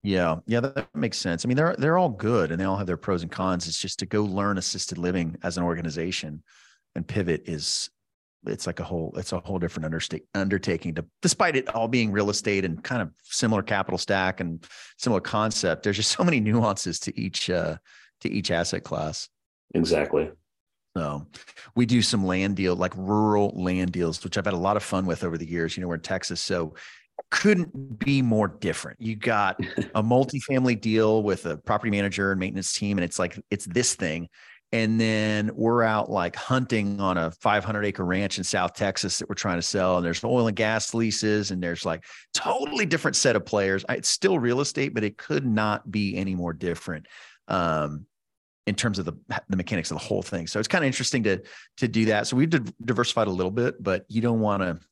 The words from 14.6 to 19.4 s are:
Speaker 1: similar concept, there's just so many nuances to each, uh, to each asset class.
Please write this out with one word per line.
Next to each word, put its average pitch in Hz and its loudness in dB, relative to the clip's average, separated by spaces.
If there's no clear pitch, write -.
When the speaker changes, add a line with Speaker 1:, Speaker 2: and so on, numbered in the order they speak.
Speaker 1:
similar 107 2
concept, 107 0
there's 101 2
just 107 0
so 180 2
many 151 4
nuances 107 2
to - -6
each, - -4
uh, 82 0
to - -4
each - -2
asset 87 0
class. - -6